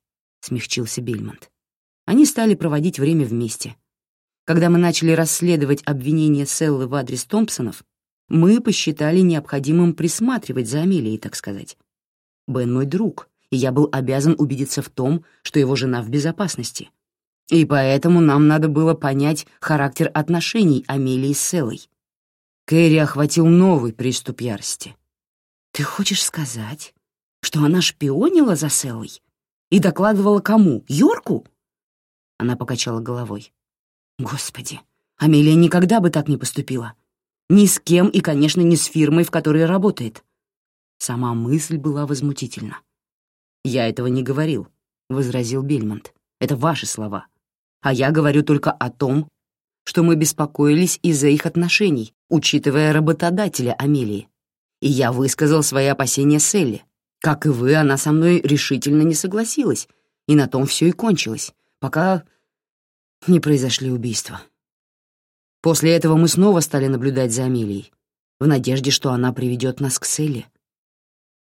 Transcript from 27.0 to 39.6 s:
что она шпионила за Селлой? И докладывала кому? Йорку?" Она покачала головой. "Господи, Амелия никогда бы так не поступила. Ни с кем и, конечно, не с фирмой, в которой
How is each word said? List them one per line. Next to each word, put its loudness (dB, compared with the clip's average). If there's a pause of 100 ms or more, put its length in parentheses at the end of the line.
что -2
она 2
шпионила 2
за -4
Селлой? -8 (480)
И 4
докладывала 2
кому? 4
Йорку?" 0 (920)
Она -2
покачала -6
головой. -10 (680)
"Господи, -10 (380)
Амелия 6
никогда 4
бы 2
так -2
не -2
поступила. -8 (560)
Ни 8
с 0
кем 2
и, 2
конечно, 0
не 4
с -2
фирмой, 2
в -6
которой 0